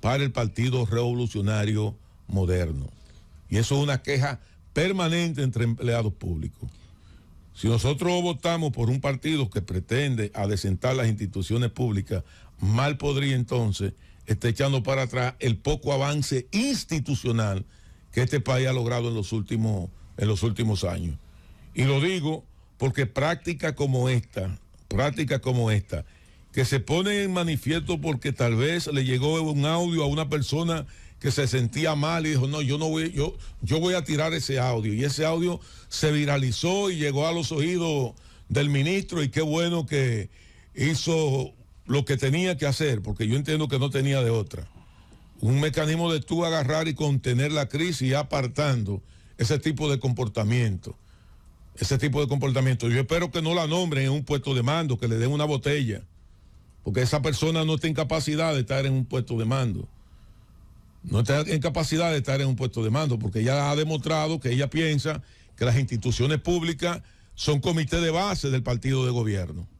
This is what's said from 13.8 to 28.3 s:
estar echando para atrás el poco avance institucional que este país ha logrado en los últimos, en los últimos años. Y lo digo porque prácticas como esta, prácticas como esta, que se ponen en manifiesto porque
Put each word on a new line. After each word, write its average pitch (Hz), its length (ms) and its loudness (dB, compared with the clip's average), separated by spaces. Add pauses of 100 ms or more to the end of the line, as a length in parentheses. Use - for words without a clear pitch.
estar 110 260 0
echando 135 320 0
para 135 200 0
atrás 123 380 -2
el 120 180 2
poco 143 340 0
avance 139 600 0
institucional 131 1120 0 (460)
que 120 100 0
este 131 180 2
país 131 260 0
ha 131 60 0
logrado 120 360 0
en 117 60 -2
los 104 180 -4
últimos, 110 580 -2 (260)
en 101 120 0
los 101 140 0
últimos 110 420 0
años. 87 340 -4 (560)
Y 127 100 0
lo 139 160 4
digo 160 440 -2 (340)
porque 135 260 0
prácticas 156 720 -2
como 131 340 0
esta, 101 500 -2 (300)
prácticas 139 520 0
como 123 300 2
esta, 98 360 0 (440)
que 131 140 2
se 131 160 0
ponen 185 380 0
en 196 140 0
manifiesto 165 680 0
porque 143 320 -2